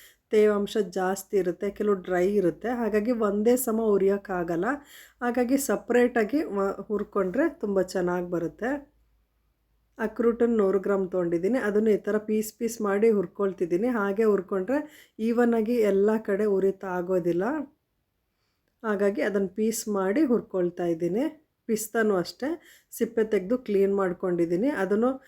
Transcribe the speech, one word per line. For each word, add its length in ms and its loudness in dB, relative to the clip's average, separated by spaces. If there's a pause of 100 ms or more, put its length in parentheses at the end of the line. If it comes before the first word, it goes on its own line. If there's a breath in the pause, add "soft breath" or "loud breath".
(320 loud breath)
ತೇವಾಂಶ 460 2 (140)
ಜಾಸ್ತಿ 460 -2
ಇರುತ್ತೆ, 340 -2
ಕೆಲವು 280 0
ಡ್ರೈ 260 0 (100)
ಇರುತ್ತೆ, 360 0
ಹಾಗಾಗಿ 500 0
ಒಂದೇ 360 2
ಸಮ 260 -2
ಹುರಿಯೋಕ್ಕಾಗಲ್ಲ. 840 0 (520 loud breath)
ಹಾಗಾಗಿ 420 0
ಸಪ್ರೇಟಾಗಿ 760 2 (140)
ವ-, 300 0
ಹುರ್ಕೊಂಡ್ರೆ 600 -2 (140)
ತುಂಬ 220 0 (120)
ಚೆನ್ನಾಗಿ 360 -2
ಬರುತ್ತೆ. 420 -4 (1300)
ಅಕ್ರೂಟನ್ನು 600 2
ನೂರು 220 4
ಗ್ರಾಮ್ 300 0
ತೊಗೊಂಡಿದ್ದೀನಿ, 500 0
ಅದನ್ನು 320 2
ಈ 80 2
ಥರ 180 -2
ಪೀಸ್ 360 -2
ಪೀಸ್ 280 -6
ಮಾಡಿ 300 2
ಹುರ್ಕೊಳ್ತಿದ್ದೀನಿ. 840 -2
ಹಾಗೆ 320 0
ಹುರ್ಕೊಂಡ್ರೆ 540 0 (400 loud breath)
ಈವನ್ 360 2
ಆಗಿ 300 0
ಎಲ್ಲ 400 2
ಕಡೆ 220 0
ಹುರಿತ 360 0 (100)
ಆಗೋದಿಲ್ಲ, 520 0 (1400)
ಹಾಗಾಗಿ 380 0
ಅದನ್ನು 280 0
ಪೀಸ್ 400 -2
ಮಾಡಿ 340 0
ಹುರ್ಕೊಳ್ತಾ 640 -2
ಇದ್ದೀನಿ. 380 -2 (460)
ಪಿಸ್ತಾನೂ 460 -2
ಅಷ್ಟೇ 320 -4 (460 loud breath)
ಸಿಪ್ಪೆ 320 -2
ತೆಗೆದು 320 -2
ಕ್ಲೀನ್ 380 2
ಮಾಡ್ಕೊಂಡಿದ್ದೀನಿ. 760 0
ಅದನ್ನು, 360 0 (180 soft breath)